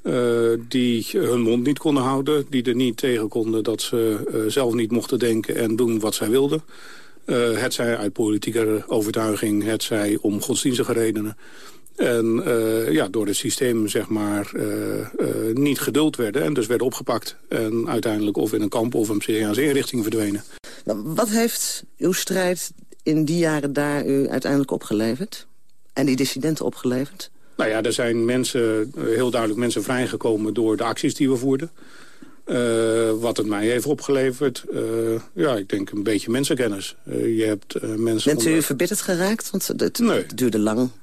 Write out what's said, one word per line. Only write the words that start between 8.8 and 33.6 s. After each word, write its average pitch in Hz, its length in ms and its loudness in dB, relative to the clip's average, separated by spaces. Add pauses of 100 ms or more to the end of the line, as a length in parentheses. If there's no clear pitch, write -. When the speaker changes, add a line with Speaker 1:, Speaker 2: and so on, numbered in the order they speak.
Speaker 1:
overtuiging, 107 760 0
het 110 200 -2
zij 104 380 0
om 104 200 0
godsdienstige 123 520 0
redenen. 107 440 0 (580)
En, 113 500 2
eh, 113 460 2
ja, 147 160 2
door 110 200 -2
het 101 80 0
systeem, 113 520 0
zeg 101 200 -2
maar, 104 480 -2
eh, 104 440 -2
eh, 107 80 -6 (460)
niet 139 260 2
geduld 143 360 2
werden 120 280 0
en 151 100 0
dus 120 140 0
werden 117 200 2
opgepakt. - 480 -4 (120)
En 113 420 -2
uiteindelijk 107 480 0
of 110 160 0
in 107 80 0
een 101 80 0
kamp 120 260 0
of 110 140 2
een 104 80 0
psychiatrische 110 460 0
inrichting 135 380 0
verdwenen. 104 420 0 (420)
Speaker 2:
Nou, 104 180 -2
wat 160 260 0
heeft - 540 0 (140)
uw 180 140 2
strijd 185 600 0 (320)
in 156 220 4
die 165 120 2
jaren 151 360 2
daar 147 340 0
u 139 220 2
uiteindelijk 139 420 0
opgeleverd? 113 760 -2 (460)
En 135 120 2
die 131 100 4
dissidenten 135 500 -2
opgeleverd? - 640 -4 (280)
Speaker 1:
Nou 113 120 2
ja, 110 140 0
er 113 100 2
zijn 117 320 2
mensen, 120 720 2
eh, 143 60 -6
heel 123 260 2
duidelijk 113 300 0
mensen 117 240 0
vrijgekomen 110 680 0
door 110 240 2
de 113 60 -2
acties 117 320 0
die 135 140 2
we 131 60 4
voerden. 135 360 0 (760)
Eh, 113 760 2
wat 117 180 0
het 107 80 0
mij 107 220 0